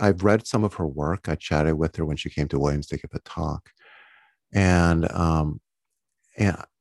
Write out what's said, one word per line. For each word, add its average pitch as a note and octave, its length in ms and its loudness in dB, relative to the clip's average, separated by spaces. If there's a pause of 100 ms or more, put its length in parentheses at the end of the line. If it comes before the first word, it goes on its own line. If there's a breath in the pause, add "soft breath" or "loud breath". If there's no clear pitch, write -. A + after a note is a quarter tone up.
I've G2 220 2
read G#2 240 4
some G#2+ 160 0
of G#2 120 -2
her E2+ 120 -2
work. D2 420 -4
I D#2 60 -2
chatted D#2 400 0
with D#2 220 -2
her D#2+ 80 -2
when D2+ 120 -4
she - 140 -10
came D2 160 -2
to D2 120 -2
Williams D2 280 -2
to C#2+ 100 -6
give - 160 -16
a - 60 -12
talk. - 500 -8 (840 soft breath)
And, F2 580 4
um, D#2+ 480 0 (800)
and G2 200 0 (240)